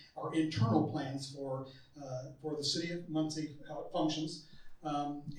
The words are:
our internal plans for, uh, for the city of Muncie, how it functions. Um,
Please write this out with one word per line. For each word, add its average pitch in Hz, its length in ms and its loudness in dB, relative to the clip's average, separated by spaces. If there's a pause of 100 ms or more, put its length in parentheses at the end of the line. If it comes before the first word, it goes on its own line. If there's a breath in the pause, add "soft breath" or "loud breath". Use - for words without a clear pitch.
(160 loud breath)
our - 160 -4
internal 156 600 6
plans 139 420 -2
for, 135 320 -4 (340 loud breath)
uh, 131 300 -6 (100)
for 151 140 -2
the 143 80 -4
city 170 300 0
of 170 160 -4
Muncie, 156 480 0 (120)
how 147 120 -6
it - 120 -6
functions. 156 540 2 (380 loud breath)
Um, 143 380 0 (160)